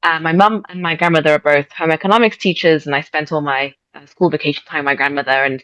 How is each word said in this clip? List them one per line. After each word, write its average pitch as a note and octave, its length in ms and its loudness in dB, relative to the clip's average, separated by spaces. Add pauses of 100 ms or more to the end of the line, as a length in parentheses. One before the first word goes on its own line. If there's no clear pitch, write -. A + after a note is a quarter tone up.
Uh, E3 160 0
my D#3+ 140 -2
mum G3+ 360 2
and F3+ 120 -12
my E3+ 140 -2
grandmother D#3+ 380 2
are D3+ 60 4
both D3 340 0
home E3 180 -4
economics G#3+ 460 2
teachers, E3 500 0
and C#3+ 80 -4
I C#3 60 0
spent D3+ 300 -6
all D#3 100 -2
my, C#3 320 -4 (220)
uh, C#3+ 120 -20
school - 220 -2
vacation D3+ 360 -4
time - 140 -8
with C#3+ 80 -4
my C#3 80 0
grandmother. C#3 360 -2 (140)
And C3 180 -4